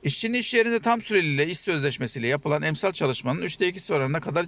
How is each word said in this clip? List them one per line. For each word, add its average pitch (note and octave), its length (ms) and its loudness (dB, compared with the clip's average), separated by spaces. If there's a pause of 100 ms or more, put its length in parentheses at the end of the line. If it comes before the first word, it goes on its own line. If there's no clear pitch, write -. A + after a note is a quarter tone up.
İşçinin A3+ 360 0
iş B3 160 -2
yerinde A3+ 260 2
tam A#3 220 2
süreliyle D#3 440 2
iş E3+ 140 0
sözleşmesiyle C#3 680 0
yapılan D3 360 0
emsal D#3 300 0
çalışmanın D3+ 500 -2
üçte F3 260 0
ikisi F3+ 260 -4
oranına D3 260 0
kadar E3 280 -2